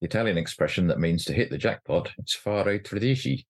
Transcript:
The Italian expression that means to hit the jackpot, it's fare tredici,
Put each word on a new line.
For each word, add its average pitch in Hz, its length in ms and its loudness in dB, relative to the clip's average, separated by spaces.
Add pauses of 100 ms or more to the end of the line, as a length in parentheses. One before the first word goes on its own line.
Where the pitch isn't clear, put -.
The 87 60 -4
Italian 107 300 0
expression - 500 0
that 80 120 2
means 85 260 2
to - 80 -4
hit - 160 2
the 76 80 -4
jackpot, - 600 -2
it's - 180 -6
fare 101 440 0
tredici, 127 680 0